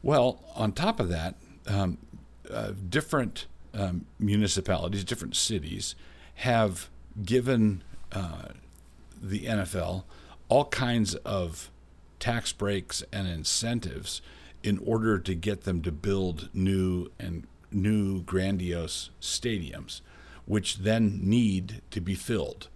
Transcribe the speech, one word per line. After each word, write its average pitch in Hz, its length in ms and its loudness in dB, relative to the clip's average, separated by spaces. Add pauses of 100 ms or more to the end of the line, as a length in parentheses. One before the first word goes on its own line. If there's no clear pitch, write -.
Well, 127 380 4 (140)
on 107 180 2
top 196 280 0
of 95 80 2
that, 85 260 0 (320)
um, 98 320 2 (500)
uh, 107 240 -4 (160)
different, 131 580 0 (280)
um, 92 320 -2 (120)
municipalities, 98 840 2
different - 320 -6
cities 87 640 -2 (400)
have 113 520 2 (360)
given, 113 580 4 (300)
uh, 82 360 -6 (720)
the 104 280 -4
N 110 100 0
F 92 160 -4
L 90 320 -2 (420)
all 139 180 6
kinds 117 500 2
of 90 540 -4 (500)
tax 117 320 -2
breaks 101 500 -2 (100)
and 98 140 -2
incentives 92 960 -4 (400)
in 104 160 2
order 110 400 4
to 95 160 -2
get 95 300 -2
them 90 180 2
to 87 80 -2
build 90 600 0
new 92 680 2
and 85 280 -8 (260)
new 98 500 2
grandiose 90 880 0 (100)
stadiums, - 840 -4 (420)
which 101 340 0
then 107 440 4
need 101 580 4 (100)
to 107 100 -4
be 90 140 -2
filled. - 600 -4